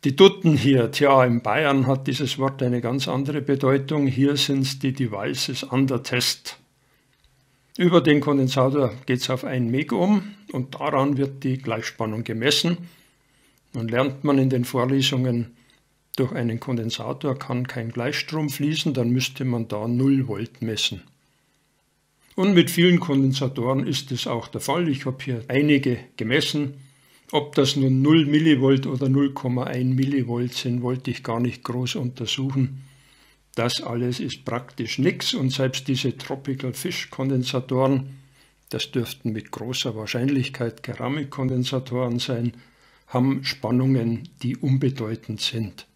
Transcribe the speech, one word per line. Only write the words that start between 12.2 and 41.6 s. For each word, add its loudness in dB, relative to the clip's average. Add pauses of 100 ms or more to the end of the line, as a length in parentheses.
gemessen. 0 (960)
Nun -4
lernt 0
man 4
in 4
den 0
Vorlesungen, 0 (580)
durch -2
einen -2
Kondensator -4
kann -6
kein -8
Gleichstrom -4
fließen, -2
dann 0
müsste -2
man -2
da -4
null 2
Volt -8
messen. -4 (1300)
Und 4
mit 6
vielen 4
Kondensatoren 0
ist -4
es -6
auch -4
der -8
Fall. 0
Ich -2
habe -6
hier -4
einige 4 (180)
gemessen. -2 (580)
Ob -2
das 2
nun 2
null 6
Millivolt 4
oder -2
null 2
Komma -4
ein -2
Millivolt 0
sind, -4
wollte -4
ich -6
gar -2
nicht -2
groß -4
untersuchen. -4 (720)
Das -2
alles -4
ist -8
praktisch -6
nix 0
und 0
selbst -2
diese 0
Tropical -6
Fish -8
Kondensatoren, 0 (500)
das -6
dürften -4
mit -8
großer -6
Wahrscheinlichkeit -2
Keramikkondensatoren -4